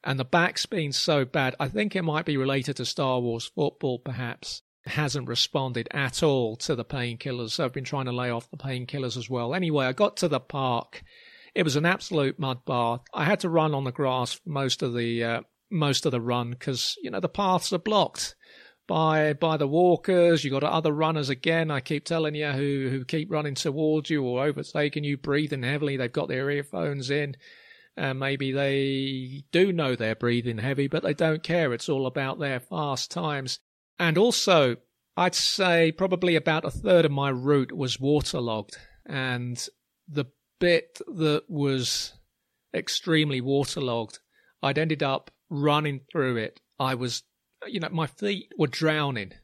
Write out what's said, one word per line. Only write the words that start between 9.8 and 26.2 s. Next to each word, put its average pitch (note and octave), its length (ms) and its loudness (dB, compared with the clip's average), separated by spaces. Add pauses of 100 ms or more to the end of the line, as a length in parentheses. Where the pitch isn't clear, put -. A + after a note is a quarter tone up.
I C3 40 0
got G3+ 260 2
to F3 120 2
the C3+ 100 2
park. B2+ 640 -2 (500)
It G3 100 2
was C#3+ 120 2
an D3 100 2
absolute E3 540 0
mud C3 240 -4
bath. A#2+ 380 0 (120)
I - 120 -2
had F#3+ 160 2
to F#3 80 -2
run D#3 240 4
on C#3 100 -2
the B2+ 80 -4
grass B2+ 420 0
for - 160 -12
most C#3 320 -2
of B2 120 -2
the, A#2 300 0
uh, A#2 180 -2 (280)
most D3 360 2
of C3+ 80 2
the A#2+ 80 0
run A#2+ 320 -2
'cause, - 500 -4
you - 80 -6
know, G2 80 -2
the F3+ 80 -2
paths F#3 460 0
are F#3 60 0
blocked - 560 0 (520)
by, D#3 460 2
by D#3+ 240 0
the C#3+ 100 2
walkers. E3+ 800 4
You C3 60 0
got C#3 120 0
other D#3+ 300 2
runners D3+ 360 0
again, D#3+ 420 0
I C3+ 100 -2
keep D3 240 -4
telling D#3 300 -2
you, D3+ 160 -4
who, C#3 380 0
who C3 140 -2
keep D#3 260 -4
running D3+ 260 -2
towards D#3 540 0
you D3 140 0
or B2+ 220 0
overtaking D3 580 -2
you, C#3+ 140 -2
breathing C#3+ 460 -2
heavily. C#3+ 340 -2
They've B2 120 -2
got D3+ 200 -2